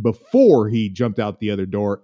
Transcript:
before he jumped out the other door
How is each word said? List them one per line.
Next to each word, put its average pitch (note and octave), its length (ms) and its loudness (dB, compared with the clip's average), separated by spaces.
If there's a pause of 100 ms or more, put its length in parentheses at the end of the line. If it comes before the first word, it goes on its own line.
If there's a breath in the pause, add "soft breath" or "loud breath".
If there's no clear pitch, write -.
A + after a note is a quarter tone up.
before A#2+ 680 2
he A2 200 -2
jumped A2 300 -4
out G#2+ 200 -6
the G#2 120 -4
other G2 160 -4
door G2+ 360 -4